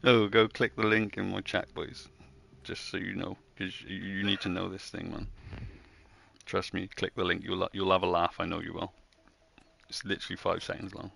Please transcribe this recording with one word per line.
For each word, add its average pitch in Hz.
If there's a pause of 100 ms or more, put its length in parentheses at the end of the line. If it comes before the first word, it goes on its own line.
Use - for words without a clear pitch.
Oh, 117
go 110
click -
the 113
link 107
in 98
my 98
chat, -
boys. - (560)
Just -
so 95
you 95
know, 92 (200)
'cause 95 (120)
you, 95
you 95
need 98
to 98
know 90
this 92
thing, 82
man. 80 (1200)
Trust -
me, 92
click -
the 92
link. 90
You'll, 92
you'll 95
have 92
a 92
laugh. 87
I 90
know 85
you 82
will. 87 (960)
It's -
literally 95
five -
seconds -
long. -